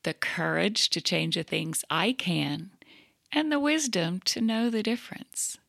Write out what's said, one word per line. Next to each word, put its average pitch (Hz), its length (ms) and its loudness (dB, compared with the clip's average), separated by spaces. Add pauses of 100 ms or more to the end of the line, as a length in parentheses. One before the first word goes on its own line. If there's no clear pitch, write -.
the 160 120 -2
courage 170 760 0
to 170 100 -2
change 165 360 0
the 165 60 0
things 160 460 -2
I 175 240 2
can, 156 580 -2 (640)
and 302 180 2
the 285 100 2
wisdom 233 680 2
to - 140 0
know 226 280 2
the 220 140 0
difference. - 760 -4 (100)